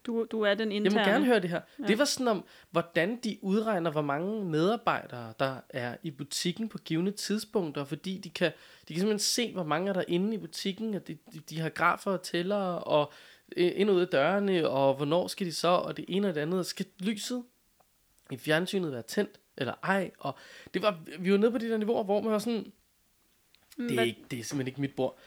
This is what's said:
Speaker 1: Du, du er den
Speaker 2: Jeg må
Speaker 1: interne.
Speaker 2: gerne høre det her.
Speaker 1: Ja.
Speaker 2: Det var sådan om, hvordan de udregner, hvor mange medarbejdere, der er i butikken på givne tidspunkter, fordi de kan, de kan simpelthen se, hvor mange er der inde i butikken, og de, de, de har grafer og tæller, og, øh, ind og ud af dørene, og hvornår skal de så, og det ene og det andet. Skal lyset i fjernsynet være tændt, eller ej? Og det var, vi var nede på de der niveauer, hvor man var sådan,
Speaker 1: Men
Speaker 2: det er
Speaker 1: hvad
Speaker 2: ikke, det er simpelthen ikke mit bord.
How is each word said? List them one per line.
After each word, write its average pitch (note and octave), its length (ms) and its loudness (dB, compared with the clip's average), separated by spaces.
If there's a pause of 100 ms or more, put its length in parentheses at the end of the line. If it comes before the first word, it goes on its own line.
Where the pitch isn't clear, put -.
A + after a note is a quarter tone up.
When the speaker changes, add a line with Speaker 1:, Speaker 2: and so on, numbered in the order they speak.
Speaker 1:
Du, A3+ 260 -2
du A3 100 -2
er G3+ 120 4
den G#3+ 180 -2
Speaker 2:
Jeg G#3 100 -2
må G#3 40 2
Speaker 1:
interne. G3+ 260 4
Speaker 2:
gerne C#4 140 4
høre A#3+ 140 6
det F3 100 -2
her. E3+ 120 -2 (180)
Speaker 1:
Ja. C#4 80 -8
Speaker 2:
Det G#3+ 100 4
var C#4+ 80 4
sådan C4 220 -2
om, G#3 180 0 (260)
hvordan E3+ 520 0
de G#3 180 -4
udregner, G3 500 2
hvor D3+ 100 0
mange F3+ 440 -2
medarbejdere, D3+ 960 0
der C3+ 180 0 (120)
er B2 340 -6
i D#3+ 80 -6
butikken F3 580 -4
på - 80 -12
givne E3+ 340 0
tidspunkter, F#3+ 760 -4
fordi E3+ 320 -6
de F#3+ 120 -12
kan, D#3+ 220 0 (360)
de D#3+ 60 -12
kan E3 80 -2
simpelthen G#3 180 2
se, - 340 0
hvor F3+ 100 -4
mange D#3+ 260 0
er G3 40 0
der F3+ 140 0
inde F#3 260 0
i G#3+ 40 -4
butikken, G3 560 -6
og E3 140 -8
de, D#3+ 100 -12 (160)
de, D#3+ 60 -16
de D#3 200 -10
har D#3+ 100 0
grafer F3 420 2
og F3+ 100 -2
tæller, F3+ 340 -2 (100)
og, D#3 460 2 (460)
øh, F3 180 4
ind G#3 140 4
og F#3+ 60 6
ud F3 60 4
af F3+ 60 0
dørene, F3+ 640 2
og C3+ 240 4
hvornår D3+ 340 2
skal F#3 200 -4
de D#3 60 -6
så, - 140 0
og F3 300 2
det D3+ 100 -8
ene G3+ 220 0
og D#3+ 60 -4
det D3 60 -2
andet. F3 240 -2
Skal - 200 -6 (140)
lyset A3+ 440 -4 (880)
i C3 60 -8
fjernsynet E3+ 540 0
være A#2+ 100 -6
tændt, - 380 -4 (180)
eller B2 160 -2 (100)
ej? F#3 360 0
Og C3+ 160 -6 (380)
det F#3 80 -2
var, G3 180 2 (200)
vi F#3 120 2
var G3+ 60 6
nede A3 140 6
på B3+ 60 0
de A3+ 120 -2
der A3+ 80 0
niveauer, A3 260 0
hvor G3+ 180 2
man A3 100 0
var G#3+ 80 2
sådan, A3+ 320 -2 (1040)
Speaker 1:
Men A#3+ 80 -6
Speaker 2:
det A#3+ 60 -2
er A#3+ 40 0
Speaker 1:
hvad A#3 100 2
Speaker 2:
ikke, A3+ 160 -4 (100)
det B2 80 -6
er A2 40 -10
simpelthen C3 240 -4
ikke C3 140 -6
mit C3+ 140 -4
bord. - 320 -2